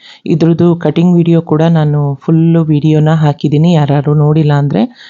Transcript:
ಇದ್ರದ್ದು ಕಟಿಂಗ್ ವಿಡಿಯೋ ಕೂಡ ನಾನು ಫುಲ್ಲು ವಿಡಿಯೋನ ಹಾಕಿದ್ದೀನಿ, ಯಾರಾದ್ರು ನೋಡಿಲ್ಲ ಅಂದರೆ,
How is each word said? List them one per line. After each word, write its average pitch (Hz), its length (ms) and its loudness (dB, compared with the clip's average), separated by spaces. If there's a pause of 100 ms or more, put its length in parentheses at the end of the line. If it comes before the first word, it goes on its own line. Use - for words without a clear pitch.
(260)
ಇದ್ರದ್ದು 170 500 0
ಕಟಿಂಗ್ 170 400 0
ವಿಡಿಯೋ 165 260 2
ಕೂಡ 156 200 -2
ನಾನು 151 540 0
ಫುಲ್ಲು 165 480 0
ವಿಡಿಯೋನ 151 500 0
ಹಾಕಿದ್ದೀನಿ, 156 600 0
ಯಾರಾದ್ರು 147 400 0
ನೋಡಿಲ್ಲ 151 400 0
ಅಂದರೆ, 147 380 -2 (180)